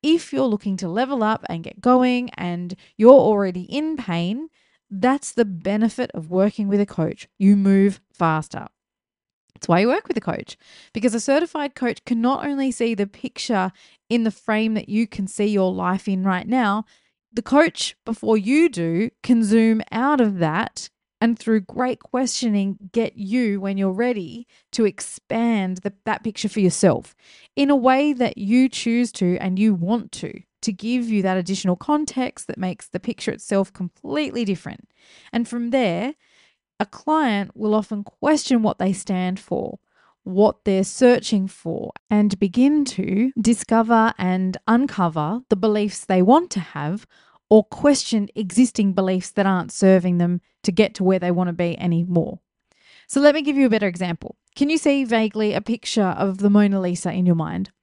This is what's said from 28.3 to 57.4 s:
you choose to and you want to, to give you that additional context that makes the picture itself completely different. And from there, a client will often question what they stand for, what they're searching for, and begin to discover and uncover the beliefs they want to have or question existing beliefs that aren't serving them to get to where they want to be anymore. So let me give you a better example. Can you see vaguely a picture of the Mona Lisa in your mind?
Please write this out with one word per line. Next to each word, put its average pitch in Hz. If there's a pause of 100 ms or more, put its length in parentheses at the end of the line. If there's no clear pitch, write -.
you 247
choose 233
to 180
and 185
you 214
want 190
to, - (180)
to 226
give 233
you 208
that 185
additional 185
context 294
that -
makes 185
the -
picture -
itself 196
completely 277
different. - (460)
And 226
from 240
there, 233 (640)
a 240
client 254
will 214
often 208
question 277
what -
they 185
stand 185
for, - (460)
what 190
they're 190
searching 226
for, - (180)
and 208
begin 269
to 220
discover 226
and 185 (100)
uncover 185
the 208
beliefs 208
they 185
want 277
to 196
have 156 (440)
or 214
question 233
existing 208
beliefs 185
that 196
aren't 180
serving 185
them 175 (220)
to 196
get 208
to 190
where 185
they 180
want 180
to 175
be 170
anymore. 170 (640)
So -
let 285
me 311
give 277
you 269
a 226
better 208
example. 175 (180)
Can 285
you 320
see 277
vaguely 220
a -
picture 214
of 190
the 202
Mona 202
Lisa 180
in 180
your 170
mind? 170 (120)